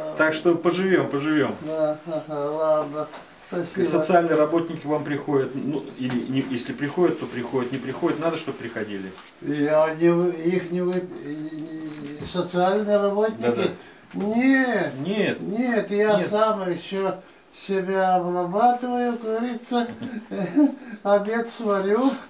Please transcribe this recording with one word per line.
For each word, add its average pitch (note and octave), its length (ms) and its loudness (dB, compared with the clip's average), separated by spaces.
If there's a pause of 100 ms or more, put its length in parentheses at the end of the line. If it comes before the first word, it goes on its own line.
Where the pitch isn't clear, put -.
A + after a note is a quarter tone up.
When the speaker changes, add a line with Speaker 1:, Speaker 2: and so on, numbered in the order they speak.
(180)
Speaker 1:
Так D#3 160 4
что E3+ 220 4
поживем, F3 520 2
поживем. C#3 540 0
Speaker 2:
Да, D3+ 360 0 (100)
ага, D#3 420 -4
ладно. D3+ 580 0 (420)
Спасибо. F3 380 -4
Speaker 1:
Социальные E3+ 480 4
работники D#3 520 0
вам D3+ 160 0
приходят, C#3 500 0
ну, C#3 300 -4 (160)
или B2 280 -2
не, C3+ 220 0
если C3 240 -4
приходят, D3 460 0
то B2+ 80 -8
приходят, A#2+ 440 -4
не C3+ 60 -4
приходят, C3+ 420 -2
надо, D#3+ 180 -2
чтобы - 200 -8
приходили. G#2 540 -8 (300)
Speaker 2:
Я D3+ 520 2
не E3 160 4
вы-, E3+ 220 4
их F3 400 0
не F3+ 100 0
вы-, F3+ 220 0 (200)
и-, D3+ 1000 -10
и-, - 20 -8
социальные F#3 720 2
работники? G3+ 440 0
Speaker 1:
Да-да. A#3+ 220 2 (520)
Speaker 2:
Нет. A3+ 800 2 (120)
Speaker 1:
Нет. F#3 360 0
Speaker 2:
Нет, G#3 500 0
я G#3 260 4
Speaker 1:
Нет. F3 120 0
Speaker 2:
сам G#3 420 2
еще F#3+ 460 -4 (380)
себя F#3+ 600 2
обрабатываю, A#3 1040 2
как - 20 -16
говорится, A#3 640 -2 (420)
<laughs> G3+ 760 0
обед G#3 460 2
сварю, G#3 600 2 (180)